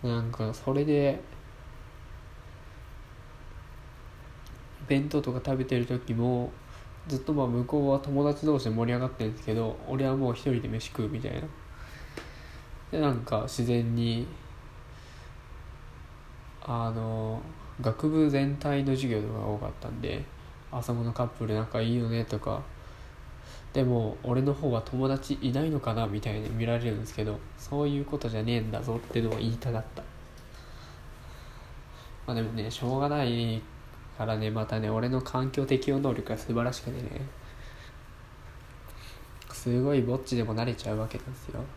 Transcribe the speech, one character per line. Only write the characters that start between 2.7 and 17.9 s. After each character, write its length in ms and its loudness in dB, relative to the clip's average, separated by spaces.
弁 220 4
当 140 4
と 100 0
か 120 0
食 140 2
べ 60 2
て 140 2
る 80 4
時 260 0
も、 400 4
ず 80 0
っ 40 0
と 120 0
ま 120 4
あ 20 4
向 180 4
こ 160 4
う 100 6
は 80 6
友 260 4
達 200 4
同 140 6
士 100 0
で 60 2
盛 160 4
り 40 4
上 60 2
が 60 0
っ 40 0
て 140 -2
る 60 2
ん 20 -4
で 60 -8
す 80 -8
け 80 2
ど、 220 2
俺 180 2
は 100 4
も 160 4
う 20 2
一 60 -8
人 100 4
で 80 -4
飯 200 -2
食 160 -2
う 40 0
み 100 -2
た 100 -4
い 60 -4
な。 60 -2
で、 100 2
な 100 6
ん 100 2
か 240 2
自 200 0
然 300 4
に、 340 2
あ 280 0
の、 500 -2
学 280 2